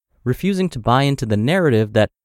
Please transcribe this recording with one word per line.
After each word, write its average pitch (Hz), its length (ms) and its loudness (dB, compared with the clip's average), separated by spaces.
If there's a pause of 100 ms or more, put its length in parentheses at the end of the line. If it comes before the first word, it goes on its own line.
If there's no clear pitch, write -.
(240)
refusing 185 460 -2
to 120 100 -10
buy 123 220 2
into 139 240 -2
the 107 100 0
narrative 117 560 2
that 107 180 2 (140)